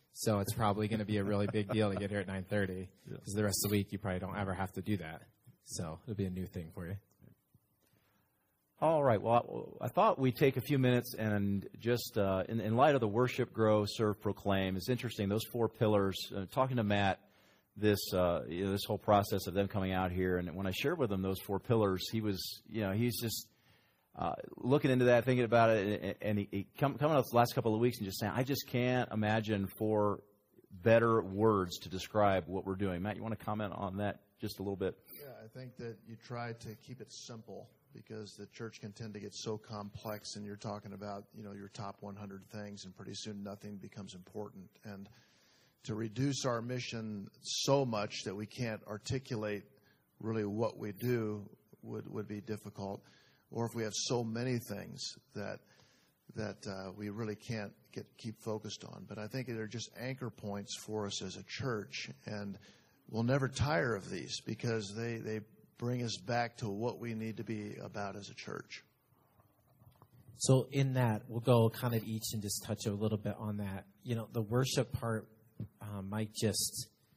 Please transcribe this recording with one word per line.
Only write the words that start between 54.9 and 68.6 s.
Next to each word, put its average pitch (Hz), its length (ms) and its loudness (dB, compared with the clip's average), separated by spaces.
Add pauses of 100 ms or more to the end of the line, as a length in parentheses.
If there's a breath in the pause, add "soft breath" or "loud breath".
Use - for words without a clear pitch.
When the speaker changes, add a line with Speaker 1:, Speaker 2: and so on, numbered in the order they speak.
Speaker 3:
that, 101 260 -8 (720 soft breath)
that, 104 220 -6 (100)
uh, 95 280 -8
we 104 140 -8
really 107 280 -6
can't 107 360 -6 (200)
get, 107 120 -10 (140)
keep 110 240 -10
focused 107 420 -6
on. - 240 -14
But 104 80 -10
I 107 120 -6
think 131 180 -6
they're 113 200 -6
just 110 220 -8 (100)
anchor 127 300 -6
points 101 560 -8
for 107 220 -2
us - 160 -6
as 92 140 -8
a 98 80 -14
church, - 640 -6 (160)
and 101 320 -6 (500 soft breath)
we'll 113 140 -2
never 135 260 2
tire 139 460 0
of 92 160 -6
these 90 320 -8
because 113 520 -4
they, 117 220 -4
they 110 240 -6 (380)
bring 123 240 -2
us 107 160 -4
back 117 400 -2
to 117 100 -4
what 107 300 -4
we 117 160 -6
need 110 240 -6
to 117 60 -6
be 104 380 -6
about 101 340 -6
as 98 120 -12
a - 60 -16
church. - 480 -10 (1500)